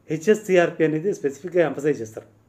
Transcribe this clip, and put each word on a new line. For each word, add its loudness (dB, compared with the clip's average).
హెచ్ఎస్సిఆర్పి 2
అనేది 0
స్పెసిఫిక్‌గా -2
ఎంఫసైజ్ -2
చేస్తారు. -12